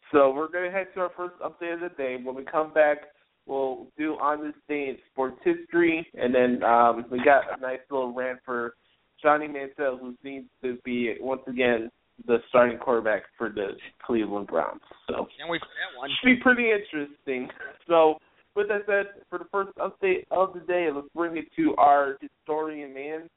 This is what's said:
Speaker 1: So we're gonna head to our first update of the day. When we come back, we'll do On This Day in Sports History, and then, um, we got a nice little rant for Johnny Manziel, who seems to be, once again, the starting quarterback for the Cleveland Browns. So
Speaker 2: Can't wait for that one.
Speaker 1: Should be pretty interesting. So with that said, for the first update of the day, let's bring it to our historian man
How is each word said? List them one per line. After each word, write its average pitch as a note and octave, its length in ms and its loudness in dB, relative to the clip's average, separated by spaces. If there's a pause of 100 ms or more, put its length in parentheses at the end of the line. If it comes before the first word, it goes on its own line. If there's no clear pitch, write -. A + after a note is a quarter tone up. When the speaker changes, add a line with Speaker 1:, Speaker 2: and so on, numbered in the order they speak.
(120)
Speaker 1:
So C#3 200 6
we're D#3 180 -4
gonna F3+ 220 -4
head F#3 240 -4
to F#3+ 60 -4
our F3 140 -2
first F3+ 240 -10
update E3+ 360 -8
of E3+ 60 -12
the F3 160 -8
day. B2+ 240 -4
When B2+ 140 -8
we C3+ 80 -12
come D#3 300 -2
back, D3 240 4 (480)
we'll C3 420 -4 (100)
do D#3 220 -4
On D3+ 240 0
This D3+ 120 -10 (120)
Day C#3+ 220 -4
in A#2 80 -10 (140)
Sports C3 320 -4
History, E3+ 720 0
and B2 180 0
then, B2 300 2
um, A#2 480 4
we B2 120 -4
got C3+ 340 4
a C3 40 -14
nice B2+ 180 -6 (100)
little C3 240 -4
rant B2+ 300 -8
for A#2+ 320 -6 (460)
Johnny D3+ 260 2
Manziel, C#3 520 -6
who B2+ 240 -12
seems C3+ 220 -12 (180)
to B2 200 -4
be, A#2+ 360 -2
once C3 280 -6
again, A#2+ 440 0 (340)
the A#2+ 120 2 (120)
starting A#2+ 280 4
quarterback A2 460 0 (140)
for A2+ 120 -4
the G#2 280 -6 (280)
Cleveland G#2 420 -2
Browns. - 340 -2 (260)
So - 200 -6 (100)
Speaker 2:
Can't D#3+ 120 -12
wait E3+ 120 -4
for - 60 -16
that - 300 -12
one. C#3+ 120 -10 (120)
Speaker 1:
Should B3+ 40 -6
be B3 160 4
pretty B3 300 4
interesting. C#3+ 800 -6 (380)
So D#3+ 320 6 (360)
with G3+ 140 0
that G#3 160 -2
said, G3+ 440 -2
for F3+ 80 -8
the E3+ 140 -10
first G3 260 -4
update F#3+ 540 -2
of F#3 220 2
the F3 80 -12
day, F3 320 0
let's C#3+ 200 -8
bring E3 220 -4
it D#3 220 -8
to D#3 180 2
our C#3+ 460 6
historian D3+ 720 -8
man D#3 440 -10